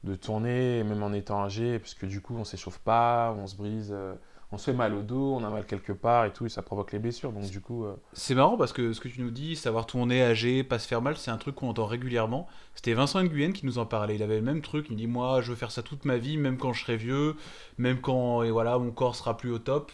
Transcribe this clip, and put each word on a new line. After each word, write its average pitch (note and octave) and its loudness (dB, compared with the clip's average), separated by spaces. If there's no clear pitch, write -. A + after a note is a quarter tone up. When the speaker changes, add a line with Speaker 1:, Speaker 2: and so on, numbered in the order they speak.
Speaker 1:
de G2 -4
tourner, A#2+ 0
même G#2 -2
en G2+ -2
étant G2+ -2
âgé, A2 -2
parce - -16
que - -8
du G2 -6
coup, A#2 -8
on A2 -4
s'échauffe - -10
pas, A#2 4
on G2 -6
se F#2+ -12
brise, G#2 -6
euh, G2 -6
on G2+ -8
se - -10
fait C3 2
mal A2+ 2
au G2+ -2
dos, C3 0
on - -2
a G#2 -2
mal G#2 -4
quelque G#2 -6
part A#2 4
et G2+ 0
tout, - -8
et A2+ -2
ça - -8
provoque G2+ -6
les G#2 -4
blessures. A#2 -4
Donc G2+ -8
du F#2+ -8
coup, A#2 -6
euh, G2 -8
Speaker 2:
C'est - -2
marrant D3+ 8
parce C3+ 4
que A#2 2
ce A2+ -6
que - -10
tu B2+ -8
nous A#2+ -2
dis, D3+ -6
savoir A#2 0
tourner, B2 4
âgé, B2 4
pas B2 0
se A2+ -6
faire A#2 0
mal, C3+ 0
c'est - -6
un A2+ -2
truc C#3 -6
qu'on B2+ -4
entend A2 0
régulièrement. A#2+ 0
C'était - 0
Vincent C#3+ 4
Nguyen D#3+ 2
qui F#3 -6
nous A#2+ 0
en A#2 0
parlait. G#2+ 0
Il G#2 0
avait G#2+ 2
le A2 2
même C#3+ 0
truc. D3 -4
Il C3 -4
dit, « A2+ -4
Moi, B2 2
je A#2 -4
veux A#2+ -4
faire A2+ -6
ça A#2 -6
toute - -10
ma C3 4
vie, C#3 -2
même C3 2
quand C3 0
je - -4
serai A#2 0
vieux, C#3 0
même B2+ 2
quand, B2 2
et A#2 2
voilà, A2+ 4
mon B2 2
corps A#2+ 0
sera A#2 -2
plus B2 -4
au A#2 -2
top. C#3 -2